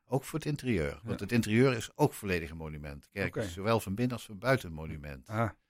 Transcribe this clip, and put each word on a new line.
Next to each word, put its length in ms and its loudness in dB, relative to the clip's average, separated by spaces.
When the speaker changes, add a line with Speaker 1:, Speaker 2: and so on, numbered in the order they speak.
Speaker 1:
Ook 200 0
voor 140 -4
het 100 -4
interieur, 540 2
want 160 -4
Speaker 2:
Ja. 60 -6
Speaker 1:
het 80 -4
interieur 400 6
is 240 -6
ook 160 4
volledig 380 -2
een 60 -10
monument. 460 -8
De 100 -20
kerk 240 -2
Speaker 2:
Oké. 100 -2
Speaker 1:
is 60 -6
zowel 280 2
van 140 -4
binnen 220 2
als 80 -12
van 140 -12
buiten 300 2
een 60 -8
monument. 540 -10
Speaker 2:
Aha. 280 -2